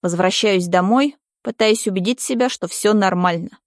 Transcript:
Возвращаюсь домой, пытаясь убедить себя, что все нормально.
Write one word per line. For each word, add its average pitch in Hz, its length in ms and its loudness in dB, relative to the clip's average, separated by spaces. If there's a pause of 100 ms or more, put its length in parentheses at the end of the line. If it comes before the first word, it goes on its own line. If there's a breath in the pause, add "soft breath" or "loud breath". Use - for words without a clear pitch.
Возвращаюсь 185 640 0
домой, 208 500 2 (240)
пытаясь 220 460 0
убедить 190 340 -2
себя, 254 280 -2
что - 180 -8
все 208 260 0
нормально. 180 720 0